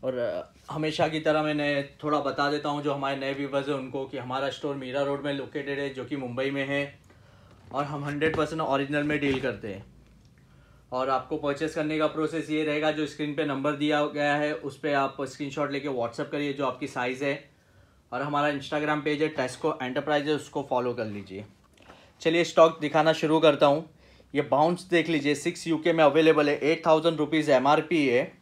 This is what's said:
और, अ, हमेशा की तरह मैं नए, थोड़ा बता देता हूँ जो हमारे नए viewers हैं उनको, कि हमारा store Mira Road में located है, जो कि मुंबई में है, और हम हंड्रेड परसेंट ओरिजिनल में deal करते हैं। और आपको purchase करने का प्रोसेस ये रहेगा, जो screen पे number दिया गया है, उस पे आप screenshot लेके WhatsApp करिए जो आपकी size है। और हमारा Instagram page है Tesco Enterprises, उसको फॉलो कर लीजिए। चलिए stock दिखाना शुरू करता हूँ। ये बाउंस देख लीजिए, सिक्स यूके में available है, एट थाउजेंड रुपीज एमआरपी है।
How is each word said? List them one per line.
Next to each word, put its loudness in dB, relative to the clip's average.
और, -4
अ, -4
हमेशा -2
की -2
तरह 2
मैं 0
नए, 0
थोड़ा 0
बता 0
देता -2
हूँ -4
जो 0
हमारे -4
नए -4
viewers -4
हैं -2
उनको, -6
कि -10
हमारा -4
store -6
Mira -4
Road -2
में -2
located -6
है, -4
जो -8
कि -6
मुंबई -4
में -2
है, -4
और -2
हम -6
हंड्रेड 0
परसेंट 0
ओरिजिनल 0
में 0
deal 0
करते -4
हैं। -12
और -2
आपको -2
purchase -2
करने -2
का 2
प्रोसेस -2
ये 0
रहेगा, 0
जो -2
screen -6
पे 0
number -2
दिया 2
गया 0
है, 0
उस -10
पे -2
आप 0
screenshot -4
लेके -4
WhatsApp -4
करिए -4
जो -2
आपकी -4
size -4
है। -6
और -4
हमारा 0
Instagram -2
page 0
है -2
Tesco -2
Enterprises, -2
उसको -4
फॉलो 0
कर -4
लीजिए। -10
चलिए 2
stock 6
दिखाना 2
शुरू 2
करता 6
हूँ। 4
ये 2
बाउंस 2
देख 2
लीजिए, 2
सिक्स -6
यूके 2
में 6
available 6
है, 0
एट 0
थाउजेंड 4
रुपीज 0
एमआरपी 4
है। 2